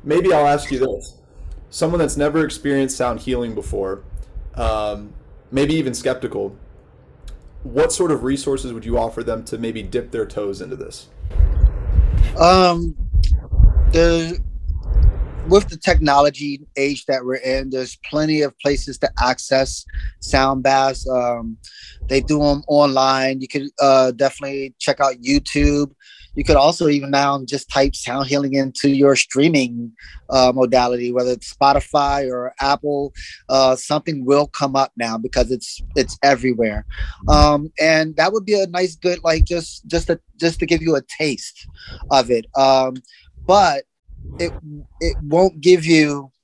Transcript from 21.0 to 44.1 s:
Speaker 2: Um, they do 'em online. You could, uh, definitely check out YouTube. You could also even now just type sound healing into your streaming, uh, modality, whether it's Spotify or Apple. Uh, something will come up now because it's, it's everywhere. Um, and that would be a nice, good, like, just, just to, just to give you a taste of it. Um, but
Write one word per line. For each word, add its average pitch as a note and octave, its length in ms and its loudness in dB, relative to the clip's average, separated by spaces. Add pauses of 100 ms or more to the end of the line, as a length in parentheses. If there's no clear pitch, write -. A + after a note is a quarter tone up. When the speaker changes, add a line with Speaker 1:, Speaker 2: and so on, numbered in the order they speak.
Speaker 2:
Um, A#2+ 480 -4 (500)
they C3+ 140 0
do D3+ 220 0
'em C#3+ 240 2
online. C3+ 760 2
You C3 60 -12
could, C#3+ 200 -6 (120)
uh, C3+ 320 6
definitely C#3 680 -4
check C#3+ 200 -2
out C3+ 160 0
YouTube. C#3+ 760 0 (440)
You D3 80 -4
could D#3 120 4
also D#3 320 4
even C#3+ 220 0
now C#3 340 0
just C3+ 260 -10
type C#3 260 0
sound C3 320 -6
healing C#3 260 -2
into C3+ 360 0
your C#3 260 4
streaming, C3 760 0 (380)
uh, B2+ 260 4
modality, B2 560 2
whether B2+ 200 -2
it's - 220 -8
Spotify C#3+ 800 0
or B2 300 -8
Apple. C#3+ 520 -2 (360)
Uh, C3 260 4
something D3+ 480 -6
will C#3+ 240 2
come C3+ 280 -4
up C3+ 200 0
now A2+ 220 -4
because A#2+ 340 -2
it's, - 300 -8 (140)
it's - 280 -2
everywhere. A#2 600 0 (420)
Um, D3 520 4
and D#3+ 360 2
that D#3+ 160 2
would G#3 140 -4
be G#3 80 0
a G3 140 0
nice, F3+ 280 -4
good, F3 280 -2
like, D#3+ 220 4
just, - 420 -8
just E3+ 200 -2
to, E3 120 0 (200)
just E3 200 0
to E3+ 60 -2
give E3 160 0
you D#3+ 140 0
a C3+ 60 -2 (160)
taste - 500 -6 (440)
of B2+ 180 4
it. A#2 160 0 (100)
Um, C3 380 4 (520)
but F3 380 4 (560)